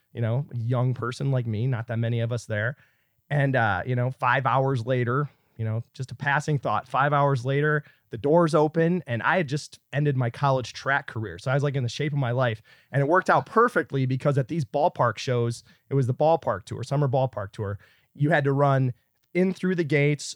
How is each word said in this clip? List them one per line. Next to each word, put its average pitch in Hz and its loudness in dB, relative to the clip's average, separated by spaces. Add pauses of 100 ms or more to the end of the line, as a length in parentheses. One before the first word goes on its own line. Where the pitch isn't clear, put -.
(140)
You 117 -6
know, 120 0
a 123 -10
young 123 0
person 123 -4
like 127 0
me, 110 -2
not 113 -4
that 117 -4
many 117 0
of 117 -2
us 117 -6
there. 110 -4 (520)
And, 139 2
uh, 107 2
you 127 -2
know, 123 0
five 127 2
hours 131 0
later, 127 0 (300)
you 113 -6
know, 110 -4
just - -12
a 123 -14
passing 147 -2
thought, 107 -4
five 139 0
hours 139 2
later, 147 0 (240)
the 127 -10
doors 156 4
open, 165 2
and 117 -4
I 147 2
had 180 0
just 139 -8 (140)
ended 143 0
my 123 0
college 135 0
track 139 -4
career. 98 -8
So 131 -6
I 131 2
was, 139 0
like, 139 -2
in 135 -2
the 120 -2
shape 143 -4
of 143 -2
my 127 0
life. 120 -2 (300)
And 139 2
it 139 0
worked 180 2
out 165 4
perfectly 160 0
because 135 0
at 131 0
these 156 -2
ballpark 143 0
shows, 120 -2 (260)
it 135 0
was 135 2
the 131 0
ballpark 151 0
tour, 110 -8
summer 139 0
ballpark 120 -2
tour. 101 -6 (360)
You 143 0
had 147 2
to 139 2
run 135 2 (400)
in 185 2
through 185 -2
the 175 0
gates, 143 0